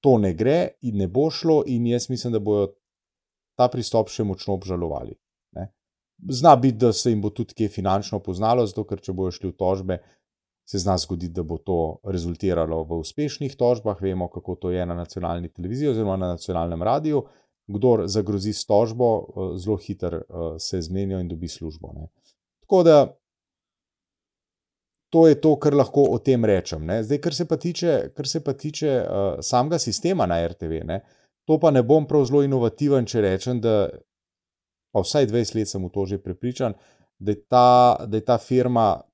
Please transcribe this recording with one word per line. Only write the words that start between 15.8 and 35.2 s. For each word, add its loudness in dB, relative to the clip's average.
oziroma -2
na -2
nacionalnem -4
radiu. 0
Kdor 2
zagrozi -4
s -8
tožbo, 2
eh, -8
zelo -2
hitro, -8
eh, -10
se -6
zmenijo -4
in -6
dobi -8
službo, -14
ne. -14
Tako 2
da 6
to 8
je 6
to, 4
kar 0
lahko 4
o 0
tem 2
rečem, 0
ne. -2
Zdaj, -2
kar -4
se -4
pa -2
tiče, -2
kar -8
se -4
pa -4
tiče, -6
eh, 0
samega 0
sistema -2
na 0
R -4
T -10
V, -6
ne, -6
to 2
pa 4
ne 4
bom 4
prav 2
zelo 2
inovativen, 0
če -2
rečem, 0
da 2
pa 2
vsaj 2